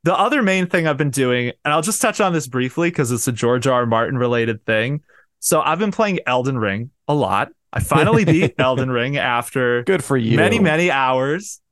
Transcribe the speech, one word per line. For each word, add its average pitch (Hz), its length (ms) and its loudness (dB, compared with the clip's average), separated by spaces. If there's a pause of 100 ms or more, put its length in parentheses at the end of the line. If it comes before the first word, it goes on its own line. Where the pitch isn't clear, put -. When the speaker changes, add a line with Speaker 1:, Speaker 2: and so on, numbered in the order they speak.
Speaker 1:
the 180 120 2
other 254 220 0
main 190 280 0
thing 165 180 -2
I've 147 100 0
been 147 140 -2
doing, 123 380 0 (160)
and 147 100 0
I'll 160 80 0
just 202 180 -4
touch 220 200 0
on 190 120 2
this 151 140 -2
briefly 127 460 -2
'cause 135 180 -2
it's 120 160 -2
a 127 60 -2
George 120 340 0
R. 127 140 2
R. 120 60 0
Martin 113 300 0
related 117 480 0
thing. 117 380 -2 (380)
So 160 200 2
I've 160 200 -2
been 214 100 0
playing 202 360 0
Elden 127 300 0
Ring 107 340 -4 (180)
a 147 60 0
lot. 107 360 0 (220)
I 123 80 -2
finally 190 440 4
beat 160 300 2
Speaker 2:
<laughs> - 40 -10
Speaker 1:
Elden 131 300 0
Ring 127 300 -2
after 120 640 0
Speaker 2:
Good 175 220 0
for 139 120 0
you. 113 200 2
Speaker 1:
many, 196 240 2
many 170 320 2
hours. 135 680 -2 (120)